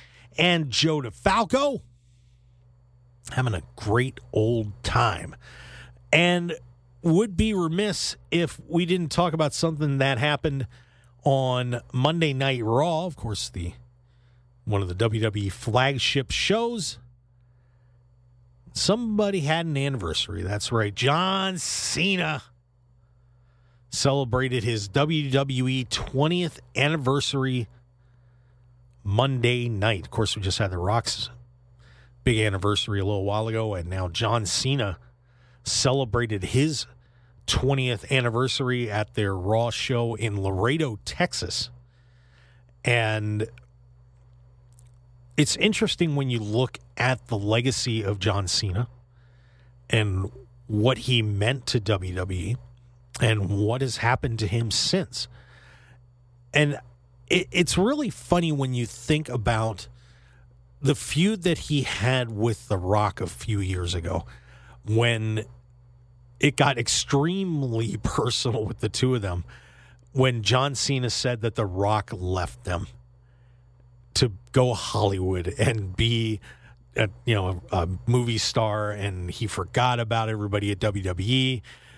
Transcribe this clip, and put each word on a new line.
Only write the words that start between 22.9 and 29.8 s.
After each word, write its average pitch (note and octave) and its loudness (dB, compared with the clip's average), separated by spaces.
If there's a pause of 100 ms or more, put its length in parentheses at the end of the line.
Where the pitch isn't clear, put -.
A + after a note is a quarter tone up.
celebrated B2+ 0
his A2 -2
W D3 0
W C3 2
E C3 0
twentieth D#3+ -2 (140)
anniversary C3 0 (1400)
Monday A#2+ 0
night. G#2+ -2